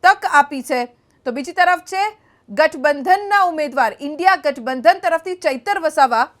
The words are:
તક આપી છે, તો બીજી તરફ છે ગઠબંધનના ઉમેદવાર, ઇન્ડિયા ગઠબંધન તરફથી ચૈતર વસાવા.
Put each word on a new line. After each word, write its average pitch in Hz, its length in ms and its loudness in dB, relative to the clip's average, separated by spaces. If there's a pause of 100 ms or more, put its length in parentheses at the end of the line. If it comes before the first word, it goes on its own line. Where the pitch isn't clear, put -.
તક 392 300 4
આપી 285 300 2
છે, 247 220 -2 (400)
તો 254 80 -4
બીજી 269 200 -8
તરફ 359 260 2
છે 392 380 -6 (320)
ગઠબંધનના 311 920 0
ઉમેદવાર, 285 580 -2
ઇન્ડિયા 339 440 0
ગઠબંધન 262 480 0
તરફથી 359 420 -2
ચૈતર 349 460 -4
વસાવા. 269 480 2 (120)